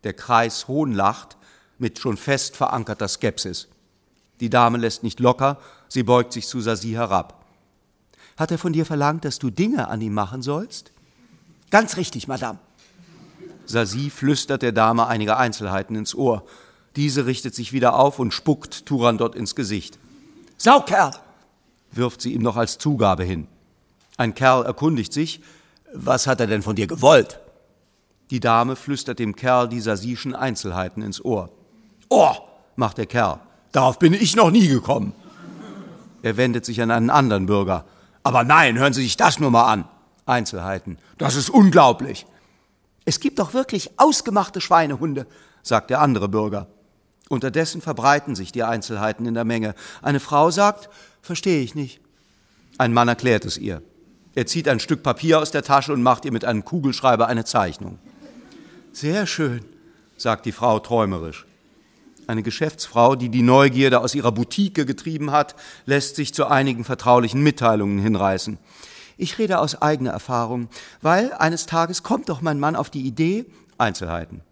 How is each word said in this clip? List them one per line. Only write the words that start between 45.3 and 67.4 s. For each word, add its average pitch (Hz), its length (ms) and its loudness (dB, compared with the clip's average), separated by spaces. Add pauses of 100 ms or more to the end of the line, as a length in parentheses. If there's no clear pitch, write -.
sagt - 260 -2
der 135 140 0
andere 113 260 2
Bürger. 101 380 -4 (640)
Unterdessen 147 500 -4
verbreiten 143 540 0
sich 95 180 -10
die 120 100 -4
Einzelheiten 110 640 -4
in 120 80 -4
der 117 120 -2
Menge. 113 300 -2 (280)
Eine 139 180 0
Frau 147 300 2
sagt, 202 400 0 (320)
„Verstehe 165 400 -2
ich 120 120 -6
nicht.“ 139 280 -10 (720)
Ein 120 160 -4
Mann 120 160 2
erklärt 120 380 -2
es - 100 -8
ihr. 90 240 -10 (540)
Er 123 100 -2
zieht 165 240 -4
ein 127 120 0
Stück - 220 -4
Papier 156 380 2
aus 151 100 -4
der 143 120 -2
Tasche 139 320 0
und 127 80 0
macht 123 240 2
ihr 135 60 -4
mit 113 120 -4
einem 110 220 -2
Kugelschreiber 131 600 0
eine 117 200 -4
Zeichnung. 90 520 -4 (920)
„Sehr 175 360 -4
schön“, 120 380 -4 (520)
sagt 113 300 -2
die 117 40 -2
Frau 110 300 2
träumerisch. 95 680 -2 (800)
Eine 110 160 -4
Geschäftsfrau, 123 720 2
die 123 140 -4
die 120 140 0
Neugierde 127 580 6
aus 117 140 -4
ihrer 123 180 0
Boutique 160 540 -2
getrieben 147 440 -6
hat, 147 240 0 (320)
lässt 139 300 0
sich 147 180 -6
zu 143 120 0
einigen 131 380 0
vertraulichen 123 580 2